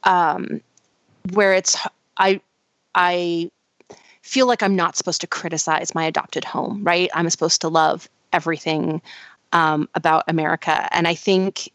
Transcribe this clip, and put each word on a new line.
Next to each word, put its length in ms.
um, 580
where 220
it's, 240
I, 240
I 540
feel 260
like 140
I'm 140
not 220
supposed 240
to 60
criticize 680
my 100
adopted 380
home, 400
right? 300
I'm 160
supposed 320
to 80
love 400
everything, 680
um, 420
about 320
America. 640
And 160
I 80
think 600